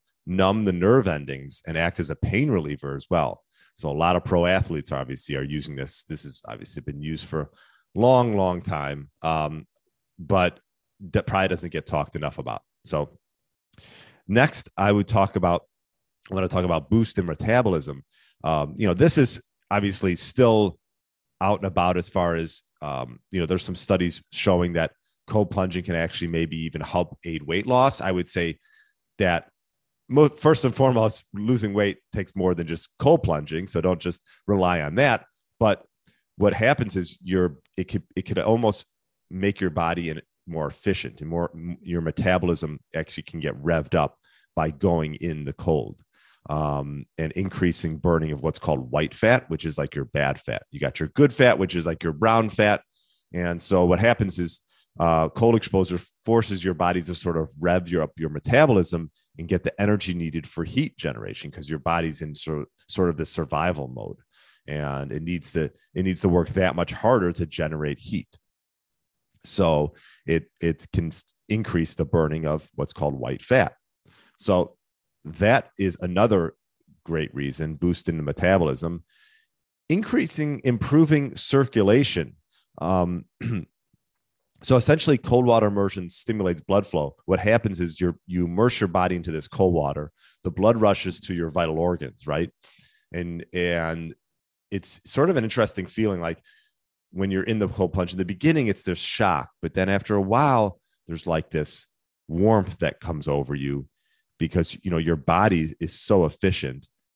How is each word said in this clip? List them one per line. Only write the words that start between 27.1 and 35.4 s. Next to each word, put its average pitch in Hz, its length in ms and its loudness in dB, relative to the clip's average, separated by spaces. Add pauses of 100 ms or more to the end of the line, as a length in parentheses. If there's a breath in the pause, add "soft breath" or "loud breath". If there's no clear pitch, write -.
aid 80 200 -8
weight 90 220 -2
loss. 127 340 2
I 95 100 -2
would 90 180 -2
say 85 300 -4 (600 soft breath)
that 90 300 2 (600)
mo-, 147 200 6
first 151 360 2
and 123 100 0
foremost, 117 580 2
losing 104 420 0
weight 101 240 2 (140)
takes 98 220 -6
more 92 200 2
than 85 120 -4
just 82 320 -8
cold 156 240 6
plunging. 78 460 -2
So 85 120 -2
don't 90 200 2
just 87 200 -6 (260 soft breath)
rely 90 340 2
on 76 160 -4
that. 127 280 2 (360)